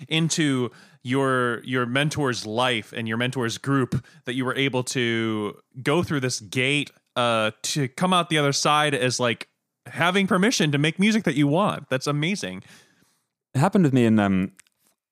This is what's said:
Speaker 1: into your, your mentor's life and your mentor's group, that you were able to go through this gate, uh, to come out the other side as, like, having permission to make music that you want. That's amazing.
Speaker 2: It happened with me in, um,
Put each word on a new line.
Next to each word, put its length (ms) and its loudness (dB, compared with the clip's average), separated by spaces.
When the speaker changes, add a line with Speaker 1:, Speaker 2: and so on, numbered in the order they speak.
Speaker 1:
into 600 0
your, 640 0
your 220 -2
mentor's 580 -2
life 500 -2
and 140 -6
your 80 -2
mentor's 400 -4
group, 480 -2
that 80 -6
you 100 -4
were 120 -4
able 280 0
to 720 -2
go 200 0
through 180 -2
this 200 -4
gate, 500 -2
uh, 360 0
to 260 -2
come 240 -2
out 160 0
the 80 0
other 160 2
side 420 2
as, 240 0
like, 300 -2
having 400 0
permission 460 2
to 60 0
make 200 0
music 260 2
that 120 0
you 120 4
want. 400 0
That's 180 -2
amazing. 580 -4
Speaker 2:
It 60 2
happened 240 4
with 100 4
me 100 6
in, 140 6
um, 340 2